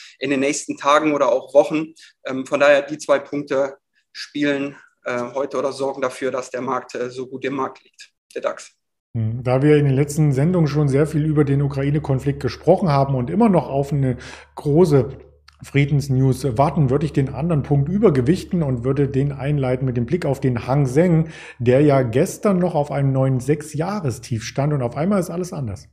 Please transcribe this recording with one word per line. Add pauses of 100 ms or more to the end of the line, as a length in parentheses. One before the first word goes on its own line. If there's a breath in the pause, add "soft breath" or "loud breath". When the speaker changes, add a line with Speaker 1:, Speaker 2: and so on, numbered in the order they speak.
(180 loud breath)
Speaker 1:
in
den
nächsten
Tagen
oder
auch
Wochen. (320 loud breath)
Ähm,
von
daher,
die
zwei
Punkte (340)
spielen, (280 loud breath)
äh,
heute
oder
sorgen
dafür,
dass
der
Markt,
äh,
so
gut
im
Markt
liegt, (240)
der
dax. (440)
Speaker 2:
Hm,
da
wir
in
den
letzten
Sendungen
schon
sehr
viel
über
den
Ukraine-Konflikt
gesprochen
haben
und
immer
noch
auf
eine (380 loud breath)
große (540)
Friedensnews
warten,
würde
ich
den
anderen
Punkt
übergewichten
und
würde
den
einleiten
mit
dem
Blick
auf
den
Hang
Seng, (280 loud breath)
der
ja
gestern
noch
auf
einem
neuen
Sechsjahrestief
stand
und
auf
einmal
ist
alles
anders.